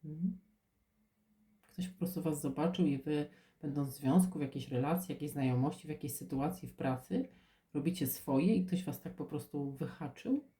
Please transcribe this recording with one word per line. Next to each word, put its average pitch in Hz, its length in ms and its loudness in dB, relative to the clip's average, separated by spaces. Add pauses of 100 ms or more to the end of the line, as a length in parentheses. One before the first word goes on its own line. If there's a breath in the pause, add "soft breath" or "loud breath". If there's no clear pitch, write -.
Mhm. 160 340 -4 (1300)
Ktoś 180 200 -6
po - 100 -16
prostu 175 240 -2
was 156 180 0
zobaczył 160 460 2
i 139 120 2
wy, 147 280 0 (360 loud breath)
będąc 143 260 0
w 123 80 -8
związku, 170 420 4
w 151 40 0
jakiejś 131 260 -4
relacji, 147 440 0
jakiejś 147 180 -4
znajomości, 131 560 2
w - 40 -8
jakiejś 143 240 -6
sytuacji, 143 540 -2
w - 60 -14
pracy, 131 540 0 (460 soft breath)
robicie 147 320 0
swoje 143 480 2
i - 120 4
ktoś - 180 0
was 135 160 -4
tak - 140 -10
po - 100 -6
prostu 143 480 -4
wyhaczył. 156 720 -4 (160)